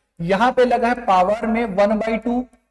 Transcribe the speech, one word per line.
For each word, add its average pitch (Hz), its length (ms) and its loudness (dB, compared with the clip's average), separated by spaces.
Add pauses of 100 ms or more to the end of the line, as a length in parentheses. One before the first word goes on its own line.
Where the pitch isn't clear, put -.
(200)
यहाँ 190 320 0
पे 254 140 4
लगा 240 220 0
है 247 180 -4
power 190 420 2
में 226 200 -2
वन 202 300 0
बाई 220 200 -4
टू, 247 260 -4 (280)